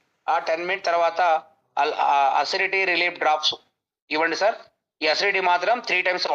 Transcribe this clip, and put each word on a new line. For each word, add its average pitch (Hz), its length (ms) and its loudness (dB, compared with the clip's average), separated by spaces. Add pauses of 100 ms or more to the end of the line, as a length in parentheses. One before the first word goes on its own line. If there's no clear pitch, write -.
(340)
ఆ - 20 2 (120)
టెన్ 170 200 -2
మినిట్ 190 240 -4
తర్వాత 170 300 0 (600)
అల్-, 151 160 -2 (160)
ఆ 143 40 4 (240)
అసిడిటీ 190 500 -2
రిలీఫ్ 175 320 -2
డ్రాప్స్ 151 320 0 (600)
ఇవ్వండి 160 280 0
సార్. 226 120 2 (480)
ఈ 156 100 0
అసిడిటీ 185 280 0 (100)
మాత్రం 180 360 2
త్రీ 180 200 0
టైమ్స్ 180 280 -2